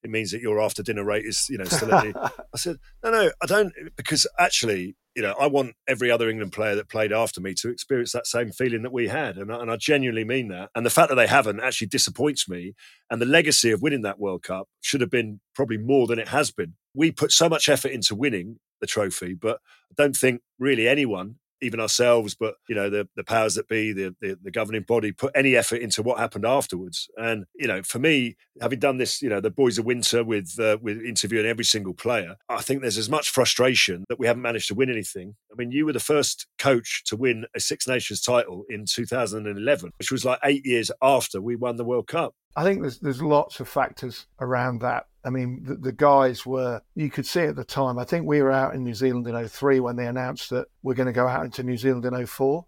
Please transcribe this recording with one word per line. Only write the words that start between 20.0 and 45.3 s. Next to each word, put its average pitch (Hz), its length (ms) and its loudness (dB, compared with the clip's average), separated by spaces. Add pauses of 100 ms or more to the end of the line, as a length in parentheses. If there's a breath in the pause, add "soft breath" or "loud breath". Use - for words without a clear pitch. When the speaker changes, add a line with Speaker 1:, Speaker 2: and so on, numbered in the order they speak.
Speaker 1:
don't 139 140 4
think 127 240 2 (180)
really 127 300 2
anyone, 117 460 0 (260)
even 113 200 -4
ourselves, 117 540 4
but, 110 200 -4 (120)
you 117 80 -6
know, 101 140 0
the, 101 260 0
the 107 80 -10
powers 110 340 0
that 107 120 -6
be, 110 240 -2
the, 95 300 -6
the, 95 200 -8
the 95 80 -12
governing 110 320 -4
body, 107 300 0
put - 220 -4
any 135 200 4
effort 117 280 2
into 107 200 -2
what 117 160 0
happened 110 280 -4
afterwards. 92 720 -2
And, 113 260 -4 (100)
you 143 140 -4
know, 95 140 -2
for - 160 -6
me, 135 380 2 (220)
having 123 200 -2
done 135 180 2
this, 123 240 -2
you 135 80 -2
know, 101 100 2
the 104 120 0
Boys 123 260 4
of 113 80 -2
Winter 120 400 2
with, 107 340 -4
uh, 110 220 2
with 110 220 -6
interviewing 110 420 -2
every 113 220 0
single 98 260 0
player, 101 440 -4 (120)
I - 140 -4
think 135 180 -2
there's 113 160 -2
as 110 140 -4
much 151 180 0
frustration 117 800 2
that 120 100 -4
we 117 80 0
haven't 120 160 2
managed 117 260 -2
to 101 60 -4
win 127 160 2
anything. 104 460 -8 (160)
I 107 40 -16
mean, 120 160 -6
you 147 120 0
were 151 80 0
the 123 80 -2
first - 460 0 (120)
coach 123 500 0
to 107 80 -4
win 117 280 0 (100)
a 117 60 -4
Six - 260 -2
Nations 120 360 -4
title 110 480 0
in 107 160 -8
two 120 180 -2
thousand 107 420 -4
and 101 120 -6
eleven, 135 400 0
which - 120 -6
was, 123 140 -2
like, 127 180 0
eight 139 220 2
years 120 260 0 (120)
after 131 400 2
we 120 120 -4
won 120 220 -4
the 120 80 -6
World 120 220 -2
Cup. 160 280 -4 (220)
Speaker 2:
I 151 80 -2
think 196 160 2
there's, 135 180 -6
there's 139 240 -4
lots 151 380 2
of 131 80 -8
factors - 580 -4 (140)
around 123 400 -2
that. 123 260 -4 (160)
I 127 80 -6